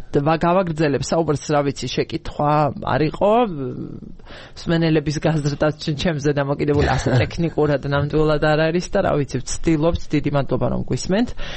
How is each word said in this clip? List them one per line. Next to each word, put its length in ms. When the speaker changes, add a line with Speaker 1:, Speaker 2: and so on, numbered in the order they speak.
Speaker 1:
და 160
ვა-, 200
გავაგრძელებ 640
საუბარს, 440
რა 160
ვიცი, 240
შეკითხვა 640
არ 200
იყო, 300
მსმენელების 720
გაზრდაც 580
ჩემ-, 220
ჩემზე 340
დამოკიდებული, 540
ასე 280
Speaker 2:
<laughs> 60
Speaker 1:
ტექნიკურად, 680
ნამდვილად 560
არ 200
არის 260
და, 160
რა 100
ვიცი, 280
ვცდილობთ, 640
დიდი 240
მადლობა, 360
რომ 160
გვისმენთ. 520